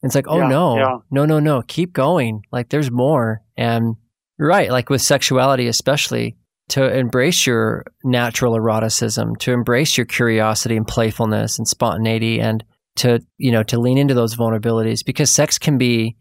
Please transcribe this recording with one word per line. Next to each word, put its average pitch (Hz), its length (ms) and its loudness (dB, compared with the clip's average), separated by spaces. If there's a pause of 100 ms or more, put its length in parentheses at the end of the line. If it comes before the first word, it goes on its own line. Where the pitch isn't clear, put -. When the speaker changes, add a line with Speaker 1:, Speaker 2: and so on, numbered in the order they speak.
Speaker 1:
And 135 80 -2
it's 120 60 -4
like, 135 120 0
"Oh, 160 120 0
Speaker 2:
Yeah, 131 80 2
Speaker 1:
no, 139 300 2
Speaker 2:
yeah. 131 200 0 (140)
Speaker 1:
no, 139 140 2
no, 156 140 2
no, 147 280 2
keep 180 260 -4
going. 131 480 0 (100)
Like, 123 180 -4
there's 147 200 0
more." 120 520 0 (140)
And 117 400 0 (440)
you're 147 80 0
right, 165 240 2
like, 123 180 -2
with 135 140 0
sexuality 131 640 2
especially, 117 680 -2 (340)
to 131 280 0
embrace 131 480 0
your 113 380 0 (200)
natural 120 520 0
eroticism, 110 800 -2
to - 160 -4
embrace 120 440 0
your 120 120 0
curiosity 110 680 0
and 110 100 -2
playfulness 110 720 -2
and 113 80 -4
spontaneity, 113 760 -2
and 110 220 -2 (320)
to, 120 240 2 (180)
you 131 140 0
know, 113 120 4
to 117 160 -2
lean 127 200 2
into 139 160 2
those 117 200 0
vulnerabilities, 113 720 -2
because 135 240 0
sex - 300 2
can 147 180 0
be 117 440 0